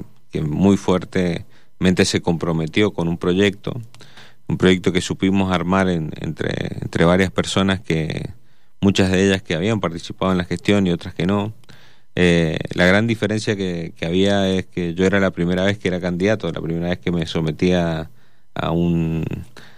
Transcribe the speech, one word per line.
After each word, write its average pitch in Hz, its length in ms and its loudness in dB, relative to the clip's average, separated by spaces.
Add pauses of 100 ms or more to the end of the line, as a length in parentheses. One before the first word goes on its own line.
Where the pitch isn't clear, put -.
(320)
que - 100 -4
muy 82 360 4
fuertemente 92 1300 0
se 92 160 0
comprometió 82 680 0
con 85 160 -2
un 85 100 -2
proyecto, 92 640 0 (680)
un 80 120 -2
proyecto 92 320 4
que 87 100 0
supimos 95 500 0
armar 92 380 2
en, 80 220 -2 (100)
entre, - 580 -4
entre - 260 0
varias 90 260 4
personas 95 480 0
que - 540 -4 (480)
muchas 95 280 4
de 92 160 4
ellas 95 160 2
que - 140 -4
habían 101 240 0
participado 92 520 -2
en 92 60 2
la 90 60 0
gestión 98 420 2
y 87 60 2
otras 87 240 -4
que 82 100 -2
no. 101 280 0 (600)
Eh, 85 440 4 (160)
la 90 120 4
gran 101 220 4
diferencia 107 480 -2
que, 87 400 -4
que 85 100 -6
había 95 440 2
es 92 160 0
que 87 300 -4
yo 92 100 2
era 98 160 4
la 92 100 2
primera 90 320 0
vez 101 140 0
que 101 100 -6
era 90 140 -2
candidato, 90 500 0
la 80 80 -8
primera 82 300 -4
vez 90 100 -2
que - 100 -4
me 85 160 0
sometía 82 840 0 (440)
a - 180 -4
un, 82 520 0 (540)